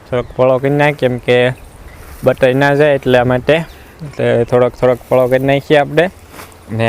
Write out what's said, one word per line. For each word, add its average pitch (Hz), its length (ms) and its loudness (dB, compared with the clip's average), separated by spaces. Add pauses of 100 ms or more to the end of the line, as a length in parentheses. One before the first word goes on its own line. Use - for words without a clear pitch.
થોડોક 123 300 -6
પોળો 131 220 2
કરી 139 120 -2
નાખીએ, 147 280 0
કેમ 123 200 -2
કે 123 180 0 (880)
બટાઈ 131 380 2
ના 143 120 2
જાય 143 240 2
એટલા 127 260 2
માટે, 127 300 0
એટલે 123 960 -6
થોડોક 123 280 2
થોડોક 127 300 0
પોળો 127 200 0
કરી 131 220 0
નાખીએ 139 300 0
આપણે. 147 260 0 (640)
ને 113 180 -2